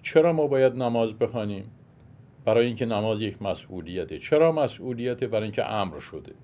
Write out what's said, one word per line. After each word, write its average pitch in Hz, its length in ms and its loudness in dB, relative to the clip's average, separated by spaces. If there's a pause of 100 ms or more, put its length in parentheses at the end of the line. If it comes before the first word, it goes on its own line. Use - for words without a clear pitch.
چرا 160 320 4
ما 156 140 2
باید 131 280 4
نماز 117 380 0
بخوانیم؟ 107 580 -4 (720)
برای 110 200 6
اینکه 120 200 -4
نماز 110 360 -2
یک 104 200 -6
مسئولیته. 90 800 -6
چرا 160 320 4
مسئولیته؟ 123 760 -4
برای 107 160 0
اینکه 107 280 -4
امر 95 280 -4
شده. - 340 -14 (100)